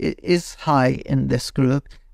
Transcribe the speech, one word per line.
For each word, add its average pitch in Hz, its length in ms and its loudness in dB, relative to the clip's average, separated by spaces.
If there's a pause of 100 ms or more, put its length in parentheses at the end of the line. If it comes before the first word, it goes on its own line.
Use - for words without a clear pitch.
i-, - 220 -2
is 175 340 0
high 135 500 0
in 135 220 0
this 127 220 -2
group, 135 380 0 (260)